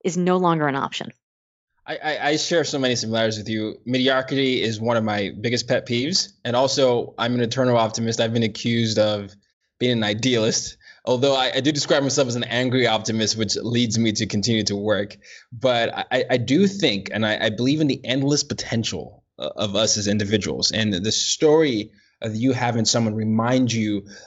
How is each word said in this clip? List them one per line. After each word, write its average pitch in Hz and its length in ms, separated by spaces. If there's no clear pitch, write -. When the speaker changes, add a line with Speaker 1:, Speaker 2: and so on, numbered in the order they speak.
Speaker 1:
is 175 120
no 180 200
longer 165 320
an 135 80
option. - 340
Speaker 2:
I, 151 120
I, 143 320
I 151 80
share 165 260
so 143 160
many 127 160
similarities 113 440
with 101 100
you. 107 360
Mediocrity 131 760
is 110 180
one 117 160
of 113 60
my 104 380
biggest 117 260
pet 127 220
peeves. 135 460
And 123 100
also, 127 640
I'm 120 160
an 123 60
eternal 123 380
optimist. 113 420
I've 113 120
been 117 120
accused 113 560
of 104 340
being 123 100
an 113 140
idealist, 113 720
although 127 300
I, 131 220
I 135 60
do 147 100
describe 147 320
myself 135 240
as 123 80
an 117 80
angry 123 420
optimist, 110 500
which 110 200
leads 117 420
me 113 140
to 104 140
continue 107 360
to 101 140
work. 101 400
But 120 600
I, 123 180
I 131 60
do 135 320
think, 135 440
and 107 140
I, 107 200
I 110 40
believe 127 300
in 156 80
the 127 160
endless 139 400
potential, - 800
uh, - 200
of 101 180
us 107 220
as 104 100
individuals. 101 640
And 107 240
the 95 160
story 147 800
of 110 120
you 123 180
having 120 340
someone 113 280
remind 113 560
you 107 360